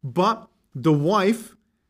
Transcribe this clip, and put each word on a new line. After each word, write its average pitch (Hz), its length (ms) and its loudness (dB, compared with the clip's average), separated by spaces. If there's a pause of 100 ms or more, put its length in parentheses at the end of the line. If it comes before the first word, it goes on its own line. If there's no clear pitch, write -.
but 185 440 -2 (260)
the 147 180 0
wife, 190 640 0 (340)